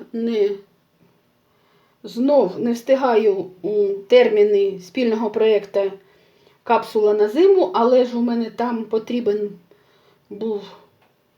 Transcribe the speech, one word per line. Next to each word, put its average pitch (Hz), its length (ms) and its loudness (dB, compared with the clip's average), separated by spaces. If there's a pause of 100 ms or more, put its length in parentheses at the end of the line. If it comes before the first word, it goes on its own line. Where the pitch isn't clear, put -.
(140)
не, 226 380 0 (1500)
знов 233 560 0
не 240 120 -2
встигаю 226 760 0 (160)
у 208 260 0 (200)
терміни 208 720 4
спільного 226 500 -4
проєкту 202 640 0 (720)
«Капсула 214 500 0
на 214 160 2
зиму», 349 440 4
але 254 320 2
ж 240 120 -8
у 233 40 -2
мене 233 280 -4
там 233 360 -6
потрібен 214 640 -4 (800)
був 208 320 -8 (760)